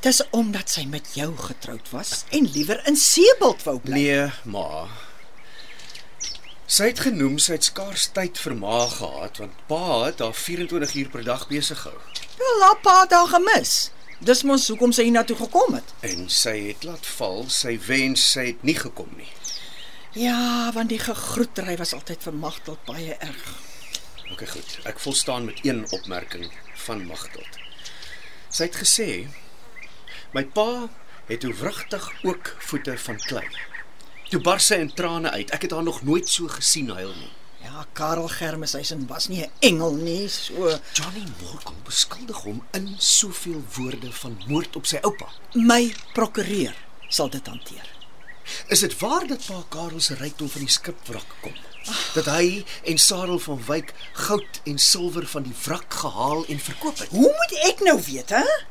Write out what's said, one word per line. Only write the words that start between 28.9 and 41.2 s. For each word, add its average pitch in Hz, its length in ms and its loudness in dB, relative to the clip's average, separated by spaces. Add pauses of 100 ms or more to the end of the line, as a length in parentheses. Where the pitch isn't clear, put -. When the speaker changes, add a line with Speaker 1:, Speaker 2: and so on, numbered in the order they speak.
Speaker 2:
"My 135 120 0
pa 233 440 0 (400)
het 113 140 -4
hoe 127 100 -2
wrigtig 175 560 -6 (140)
ook - 360 -4
voete - 400 -4
van 113 300 -8
klei." 120 160 -4 (880)
Toe 180 80 2
bars 190 300 4
sy 202 100 4
in 156 160 0
trane 170 340 -2
uit. - 220 -4
Ek 151 140 -4
het 165 100 -2
haar 160 80 -2
nog 165 140 -2 (100)
nooit 175 200 4
so 170 200 0
gesien - 400 2
huil 95 300 -6
nie. - 100 -10 (340)
Speaker 1:
Ja, 139 200 -10 (100)
Karel 160 400 -2
Germeshuisen 156 720 -4
was 131 220 -2
nie 185 160 -4
'n 151 60 -8 (100)
engel 165 340 8
nie, 170 340 -2
so 165 500 0 (140)
Speaker 2:
Johnny 185 340 -2 (160)